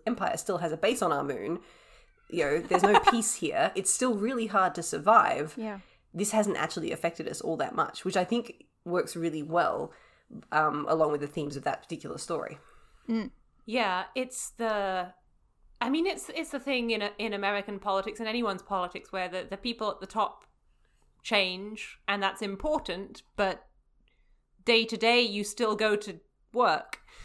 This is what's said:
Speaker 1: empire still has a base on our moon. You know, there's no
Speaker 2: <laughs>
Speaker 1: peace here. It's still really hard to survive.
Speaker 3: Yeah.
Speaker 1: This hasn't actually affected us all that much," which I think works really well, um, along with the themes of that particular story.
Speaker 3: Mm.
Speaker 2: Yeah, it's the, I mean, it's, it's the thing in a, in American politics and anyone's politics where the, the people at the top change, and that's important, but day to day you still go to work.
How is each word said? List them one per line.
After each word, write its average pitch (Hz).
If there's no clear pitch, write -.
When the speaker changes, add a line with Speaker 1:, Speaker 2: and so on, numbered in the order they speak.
Speaker 1:
empire 196
still 185
has 165
a 156
base 208
on 175
our 143
moon. 139
You 165
know, 143
there's -
no -
Speaker 2:
<laughs> -
Speaker 1:
peace 233
here. -
It's -
still 254
really 226
hard 190
to 214
survive. 160
Speaker 3:
Yeah. 220
Speaker 1:
This 202
hasn't 208
actually 165
affected -
us -
all 160
that 143
much," -
which 190
I 180
think 233
works 175
really 160
well, 160
um, 151
along 156
with 147
the 147
themes 143
of 139
that 143
particular -
story. -
Speaker 3:
Mm. 226
Speaker 2:
Yeah, 208
it's -
the, 196
I 226
mean, 320
it's, -
it's 320
the 277
thing 247
in 220
a, 208
in 214
American 202
politics 196
and 220
anyone's 214
politics 185
where 185
the, 180
the 196
people 226
at -
the 185
top -
change, 202
and 202
that's 196
important, 196
but 190
day 226
to 220
day 233
you 208
still 214
go 214
to 202
work. 202